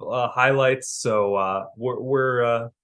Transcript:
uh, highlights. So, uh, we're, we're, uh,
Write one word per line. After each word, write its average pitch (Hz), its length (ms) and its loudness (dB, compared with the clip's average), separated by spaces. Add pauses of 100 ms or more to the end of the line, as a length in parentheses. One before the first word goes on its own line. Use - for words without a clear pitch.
uh, 120 260 -2
highlights. 131 600 2
So, 104 480 0
uh, 95 300 -2 (100)
we're, 117 240 -6
we're, 131 440 0
uh, 117 240 0 (160)